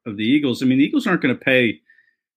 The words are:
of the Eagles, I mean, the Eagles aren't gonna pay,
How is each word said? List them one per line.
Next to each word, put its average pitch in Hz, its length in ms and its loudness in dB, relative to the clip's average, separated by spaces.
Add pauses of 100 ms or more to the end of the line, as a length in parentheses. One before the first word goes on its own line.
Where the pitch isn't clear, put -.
of 107 120 -12
the 107 60 -6
Eagles, 135 380 0
I 131 40 0
mean, 127 120 2
the 143 80 4
Eagles 277 220 -2
aren't - 140 0
gonna 123 140 0
pay, 127 460 0 (540)